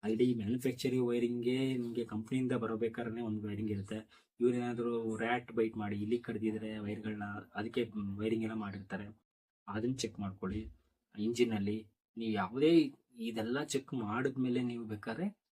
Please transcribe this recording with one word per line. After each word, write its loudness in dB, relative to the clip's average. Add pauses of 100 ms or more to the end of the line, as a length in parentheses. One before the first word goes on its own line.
Already 6
ಮ್ಯಾನುಫ್ಯಾಕ್ಚರಿಂಗ್ 0
ವೈರಿಂಗ್ಗೆ 2
ನಿಮ್ಗೆ -2
ಕಂಪ್ನಿಯಿಂದ -2
ಬರಬೇಕಾದ್ರೆ -2
ಒಂದು -2
ವೈರಿಂಗ್ -2
ಇರುತ್ತೆ. -6 (100)
ಇವ್ರೇನಾದ್ರು 2
ರ್ಯಾಟ್ 0
ಬೈಟ್ 0
ಮಾಡಿ -2
ಇಲ್ಲಿ 0
ಕಡ್ದಿದ್ರೆ -4
ವೈರ್‌ಗಳನ್ನ, -4 (320)
ಅದಕ್ಕೆ -2 (240)
ವೈರಿಂಗ್ 0
ಎಲ್ಲ -2
ಮಾಡಿರ್ತಾರೆ, -8 (500)
ಅದನ್ನ 0
ಚೆಕ್ -4
ಮಾಡ್ಕೊಳ್ಳಿ. -4 (480)
ಇಂಜಿನ್ 4
ಅಲ್ಲಿ 0 (300)
ನೀವು 0
ಯಾವುದೇ 6 (260)
ಇದೆಲ್ಲ -2
ಚೆಕ್ -2
ಮಾಡಿದ್ಮೇಲೆ 0
ನೀವು -2
ಬೇಕಾದ್ರೆ -4 (120)